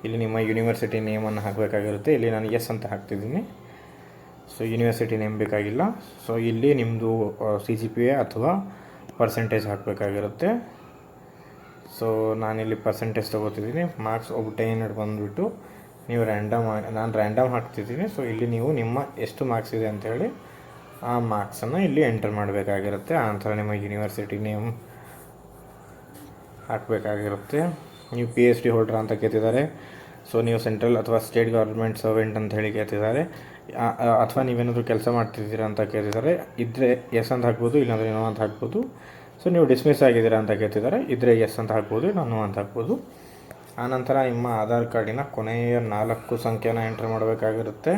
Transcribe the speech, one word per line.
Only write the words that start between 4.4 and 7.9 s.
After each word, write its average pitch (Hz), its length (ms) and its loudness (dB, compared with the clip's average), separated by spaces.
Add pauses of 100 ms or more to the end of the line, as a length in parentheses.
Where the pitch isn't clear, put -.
So 113 200 -6
ಯೂನಿವರ್ಸಿಟಿ 113 440 2
ನೇಮ್ 107 220 -2
ಬೇಕಾಗಿಲ್ಲ. 104 420 0 (460)
So 117 120 -2 (120)
ಇಲ್ಲಿ 127 300 4
ನಿಮ್ಮದು, 113 300 0 (340)
ಆ, 104 220 0
ಸಿ 113 100 0
ಜಿ 110 120 -4
ಪಿ 117 160 0